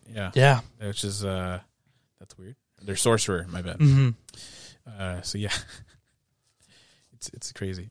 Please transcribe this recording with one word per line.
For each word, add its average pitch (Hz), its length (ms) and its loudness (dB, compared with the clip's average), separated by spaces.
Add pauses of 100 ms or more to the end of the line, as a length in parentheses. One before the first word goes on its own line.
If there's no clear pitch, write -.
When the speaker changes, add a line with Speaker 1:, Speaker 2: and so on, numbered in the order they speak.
Speaker 1:
Yeah. 104 280 -8
Speaker 2:
Yeah. 135 240 6 (200)
Speaker 1:
Which 101 240 -8
is, 101 220 -6
uh, 92 340 -4 (600)
that's - 180 -20
weird. 95 180 -20 (280)
Their 98 120 -6
sorcerer, 101 540 0
my 87 140 -8
bad. 87 160 -6
Speaker 2:
Mm-hmm. 135 300 6 (800)
Speaker 1:
Uh, 95 340 -8
so - 160 -8
yeah. 101 160 -4
<laughs> - 60 -4 (1600)
It's, - 120 -14
it's - 240 -16
crazy. 95 380 -10